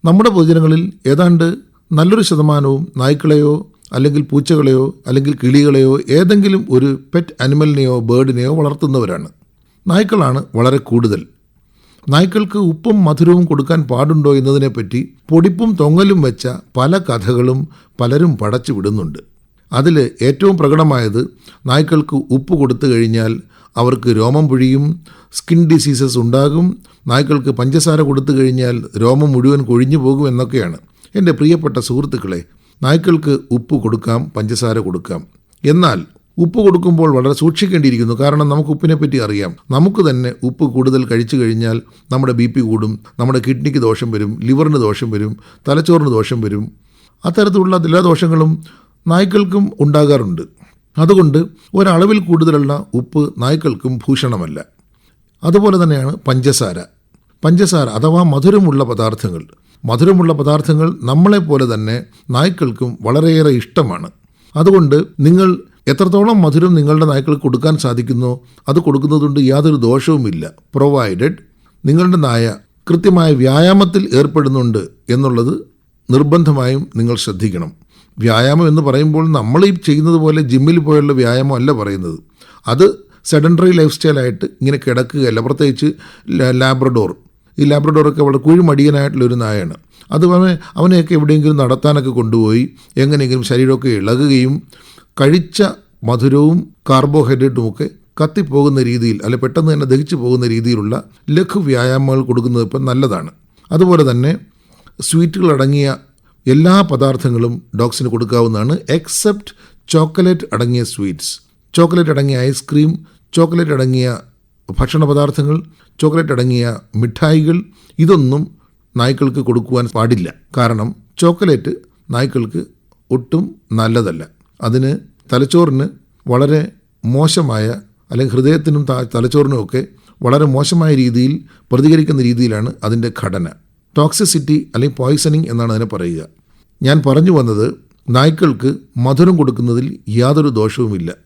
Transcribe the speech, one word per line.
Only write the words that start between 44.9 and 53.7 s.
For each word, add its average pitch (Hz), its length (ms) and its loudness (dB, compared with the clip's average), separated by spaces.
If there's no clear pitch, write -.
വരും, 107 220 -4
തലച്ചോറിന് 151 460 2
ദോഷം 113 300 -2
വരും. 104 240 -4
അത്തരത്തിലുള്ള 185 540 0
എല്ലാ 165 240 0
ദോഷങ്ങളും 160 500 2
നായ്ക്കൾക്കും 190 600 0
ഉണ്ടാകാറുണ്ട്. 143 640 2
അതുകൊണ്ട് 165 400 4
ഒരളവിൽ 190 460 2
കൂടുതലുള്ള 160 520 0
ഉപ്പ് 127 280 -4
നായ്ക്കൾക്കും 131 600 -4